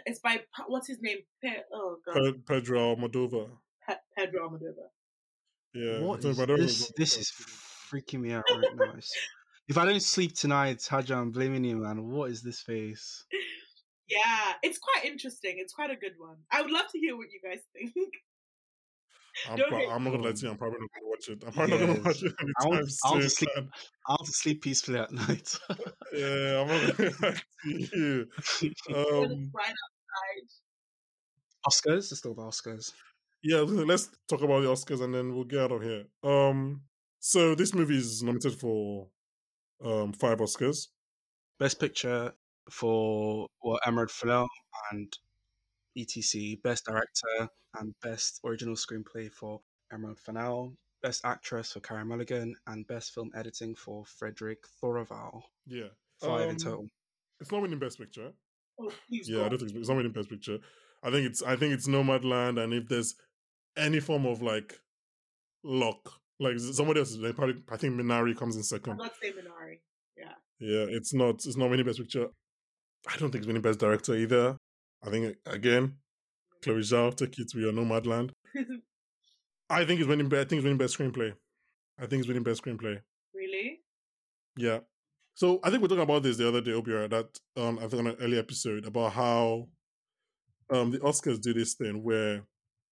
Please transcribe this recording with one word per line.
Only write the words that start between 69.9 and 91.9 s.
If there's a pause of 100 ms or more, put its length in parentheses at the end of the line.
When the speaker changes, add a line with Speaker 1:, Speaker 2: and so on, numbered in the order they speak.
Speaker 1:
Yeah. (260)
Speaker 2:
Yeah,
it's
not, (100)
it's
not
winning
Best
Picture. (800)
I
don't
think
it's
winning
Best
Director
either. (440)
I
think,
again, (640)
Chloe
Zhao,
take
it
to
your
Nomadland. (220)
Speaker 1:
<laughs>
Speaker 2:
I
think
it's
winning
be-,
I
think
it's
winning
Best
Screenplay. (640)
I
think
it's
winning
Best
Screenplay. (340)
Speaker 1:
Really? (800)
Speaker 2:
Yeah. (560)
So
I
think
we
talked
about
this
the
other
day,
Obiora,
that, (160)
um,
I
think
on
an
early
episode
about
how, (1040)
um,
the
Oscars
do
this
thing